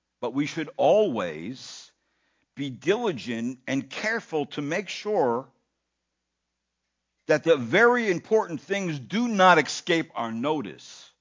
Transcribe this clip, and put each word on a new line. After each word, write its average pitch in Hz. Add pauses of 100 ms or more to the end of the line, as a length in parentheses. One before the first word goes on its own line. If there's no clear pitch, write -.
(200)
but 120
we 143
should 151
always 127 (640)
be 139
diligent 127
and 135
careful 208
to -
make 165
sure 135 (1800)
that 151
the 165
very 208
important 180
things 185
do 175
not 185
escape 160
our 113
notice. 113